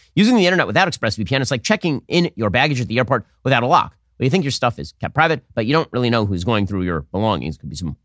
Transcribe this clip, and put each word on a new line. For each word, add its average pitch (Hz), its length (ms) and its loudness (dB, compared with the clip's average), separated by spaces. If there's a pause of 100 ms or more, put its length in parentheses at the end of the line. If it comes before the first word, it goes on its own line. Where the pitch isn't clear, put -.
(160)
Using 214 200 4
the 202 100 4
internet 175 220 2
without 160 220 2
ExpressVPN, 113 500 -2
it's 131 120 -2
like 127 120 -4
checking 175 460 0
in 175 260 2
your 107 140 -2
baggage 127 320 2
at 107 80 -4
the 113 80 -4
airport 123 280 0 (200)
without 127 180 2
a 120 40 0
lock. - 280 2 (220)
Well, 131 80 -2
you 131 40 2
think 175 140 2
your 139 80 -4
stuff 120 260 -2
is - 220 -12
kept - 140 -8
private, 156 280 2 (120)
but 117 120 -2
you 117 60 0
don't 156 220 2
really 123 160 0
know 113 160 2
who's 95 180 -2
going 101 240 0
through 98 140 -4
your 87 220 -2
belongings. 87 540 -2
Could - 120 -16
be 71 80 -12
some 78 260 -6